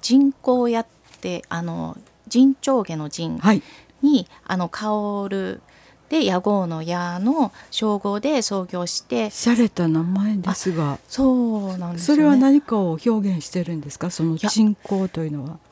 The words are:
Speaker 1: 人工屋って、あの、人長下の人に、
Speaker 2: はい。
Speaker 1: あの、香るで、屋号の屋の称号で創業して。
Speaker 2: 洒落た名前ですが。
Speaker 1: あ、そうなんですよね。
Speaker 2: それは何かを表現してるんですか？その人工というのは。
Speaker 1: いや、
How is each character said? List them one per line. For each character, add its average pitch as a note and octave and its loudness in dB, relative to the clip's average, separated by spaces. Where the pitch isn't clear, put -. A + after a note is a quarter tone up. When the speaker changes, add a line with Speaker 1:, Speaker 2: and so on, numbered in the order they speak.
Speaker 1:
人 C#4 4
工 B3 0
屋 A3+ 0
っ A3+ -8
て、 F3+ -8
あ E3+ -8
の、 E3 -8
人 C4+ 6
長 B3+ -2
下 E3 -8
の D3+ -8
人 E3 -6
に、 D#3+ -8
Speaker 2:
は G#3+ 4
い。 F#3 2
Speaker 1:
あ F#3 -4
の、 F3 -4
香 G#3 -4
る F#3+ -6
で、 D4+ 2
屋 F#3 0
号 G3 0
の D#3+ -6
屋 F3 -4
の B3 0
称 G#3+ -2
号 G3+ -4
で G#3+ 0
創 F#3+ -4
業 F3+ -6
し - -6
て。 A3+ -4
Speaker 2:
洒 A#3 0
落 A3+ 4
た E3+ 0
名 D#3+ 2
前 G3 0
で F#3 -2
す F3+ -4
が。 D3 -2
Speaker 1:
あ、 - -8
そ C4+ -2
う F#3 -8
な F3 -6
ん F3 -8
で E3+ -8
す F3 0
よ D4 6
ね。 D#4 6
Speaker 2:
そ - -
れ - 6
は C#4+ 6
何 C4+ 6
か - -2
を E3+ 0
表 A#3+ 4
現 G3 0
し - -14
て F3+ -4
る E3+ -6
ん D#3 -6
で C#3+ -12
す - -14
か？ F3+ -6
そ - -4
の D#3+ 0
人 G#3 2
工 F#3+ -4
と E3 -6
い D#3 -4
う D3 -6
の C#3 -6
は。 D3 -8
Speaker 1:
い E3 -10
や、 - -14